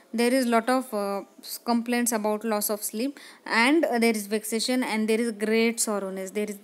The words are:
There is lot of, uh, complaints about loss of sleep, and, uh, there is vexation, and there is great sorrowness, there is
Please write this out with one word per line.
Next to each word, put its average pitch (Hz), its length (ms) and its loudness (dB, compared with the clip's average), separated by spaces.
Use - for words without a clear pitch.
There 240 200 2
is 262 120 4
lot 233 240 2
of, 254 240 0
uh, 202 280 -4
complaints 240 480 0
about 214 320 0
loss 208 260 0
of 208 140 -4
sleep, 247 360 -6
and, 277 400 4
uh, 240 140 2
there 226 160 4
is 202 120 -8
vexation, 220 560 -2
and 214 240 -2
there 220 140 2
is 233 100 -2
great 220 460 0
sorrowness, 190 560 -4
there 208 160 -4
is 208 140 -10